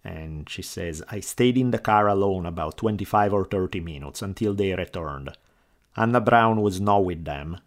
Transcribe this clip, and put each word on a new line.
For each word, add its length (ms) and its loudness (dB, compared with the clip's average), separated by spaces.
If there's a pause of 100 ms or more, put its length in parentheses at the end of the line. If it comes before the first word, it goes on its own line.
and 480 -12
she 120 -10
says, 500 -8
"I 80 -8
stayed 380 2
in 140 2
the 200 -2
car 160 6
alone 380 2
about 320 -6
twenty-five 560 0
or 100 2
thirty 380 -2
minutes 400 -10
until 320 -2
they 200 0
returned. 600 -8 (640)
Anna 240 2
Brown 400 6
was 180 2
not 240 4
with 220 -4
them 420 -8